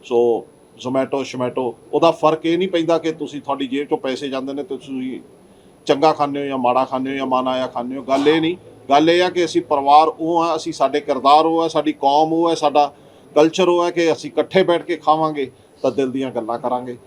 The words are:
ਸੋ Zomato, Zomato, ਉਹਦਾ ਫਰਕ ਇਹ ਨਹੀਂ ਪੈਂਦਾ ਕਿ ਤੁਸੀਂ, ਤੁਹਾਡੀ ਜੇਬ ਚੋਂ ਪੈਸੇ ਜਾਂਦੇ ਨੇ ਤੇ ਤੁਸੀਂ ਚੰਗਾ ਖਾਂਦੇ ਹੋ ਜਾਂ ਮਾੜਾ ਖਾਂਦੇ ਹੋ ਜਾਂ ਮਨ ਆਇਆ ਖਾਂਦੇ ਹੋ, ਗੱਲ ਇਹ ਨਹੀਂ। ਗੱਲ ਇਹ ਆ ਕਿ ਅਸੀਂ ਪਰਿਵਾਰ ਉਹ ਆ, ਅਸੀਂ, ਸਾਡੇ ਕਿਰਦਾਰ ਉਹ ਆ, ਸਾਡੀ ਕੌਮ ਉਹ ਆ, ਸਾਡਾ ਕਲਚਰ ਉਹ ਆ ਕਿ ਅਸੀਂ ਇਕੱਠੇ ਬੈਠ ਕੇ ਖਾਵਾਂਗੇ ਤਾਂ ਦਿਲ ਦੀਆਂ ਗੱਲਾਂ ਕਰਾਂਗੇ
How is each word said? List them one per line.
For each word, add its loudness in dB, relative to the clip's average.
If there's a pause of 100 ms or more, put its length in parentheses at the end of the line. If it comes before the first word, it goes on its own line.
ਸੋ 0 (420)
Zomato, -2
Zomato, -6 (200)
ਉਹਦਾ 4
ਫਰਕ 0
ਇਹ 0
ਨਹੀਂ -2
ਪੈਂਦਾ 0
ਕਿ -2
ਤੁਸੀਂ, -10
ਤੁਹਾਡੀ -6
ਜੇਬ -4
ਚੋਂ 0
ਪੈਸੇ -6
ਜਾਂਦੇ -8
ਨੇ -6
ਤੇ -10
ਤੁਸੀਂ -10 (640)
ਚੰਗਾ 2
ਖਾਂਦੇ -2
ਹੋ -4
ਜਾਂ -4
ਮਾੜਾ 2
ਖਾਂਦੇ -6
ਹੋ -6
ਜਾਂ -4
ਮਨ 0
ਆਇਆ -2
ਖਾਂਦੇ -8
ਹੋ, -10
ਗੱਲ 2
ਇਹ 2
ਨਹੀਂ। -2 (320)
ਗੱਲ 4
ਇਹ 4
ਆ 0
ਕਿ 0
ਅਸੀਂ 0
ਪਰਿਵਾਰ 4
ਉਹ -2
ਆ, 0
ਅਸੀਂ, -8
ਸਾਡੇ 0
ਕਿਰਦਾਰ 4
ਉਹ 0
ਆ, 0
ਸਾਡੀ -2
ਕੌਮ 2
ਉਹ 2
ਆ, 0
ਸਾਡਾ 2 (420)
ਕਲਚਰ 2
ਉਹ 2
ਆ -2
ਕਿ 0
ਅਸੀਂ -8
ਇਕੱਠੇ 0
ਬੈਠ 0
ਕੇ -6
ਖਾਵਾਂਗੇ -2 (300)
ਤਾਂ 0
ਦਿਲ -2
ਦੀਆਂ -4
ਗੱਲਾਂ -6
ਕਰਾਂਗੇ -6